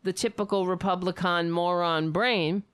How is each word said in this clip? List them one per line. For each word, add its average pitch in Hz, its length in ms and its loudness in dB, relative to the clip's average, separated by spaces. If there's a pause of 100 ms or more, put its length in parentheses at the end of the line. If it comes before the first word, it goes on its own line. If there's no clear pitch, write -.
the 190 100 -2
typical 202 540 -2
Republican 180 840 0
moron 170 600 0
brain 196 520 0 (100)